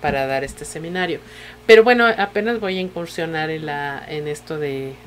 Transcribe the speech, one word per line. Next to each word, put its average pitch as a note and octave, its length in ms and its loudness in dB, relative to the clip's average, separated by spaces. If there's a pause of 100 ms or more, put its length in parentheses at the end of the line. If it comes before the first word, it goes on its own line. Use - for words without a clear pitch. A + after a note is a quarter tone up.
para C#3 260 0
dar C3+ 160 -2
este C#3+ 220 -12
seminario. E3+ 540 -6 (460)
Pero A3 180 10
bueno, A#3+ 220 6
apenas G#3+ 540 0
voy F#3+ 180 -2
a F#3 40 -2
incursionar E3 680 -4
en D#3 160 -6
la, C#3+ 420 -6
en D3+ 200 -6
esto D3+ 320 -8
de, C3+ 340 -6 (140)